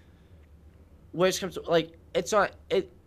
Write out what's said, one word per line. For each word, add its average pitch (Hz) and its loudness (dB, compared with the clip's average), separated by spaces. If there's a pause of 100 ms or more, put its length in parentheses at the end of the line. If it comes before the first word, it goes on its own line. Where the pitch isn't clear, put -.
(1120)
worst 185 0
comes 185 -8
to, - -10
like, 160 0 (220)
it's 262 -2
not, 202 2 (180)
it, 190 -2 (140)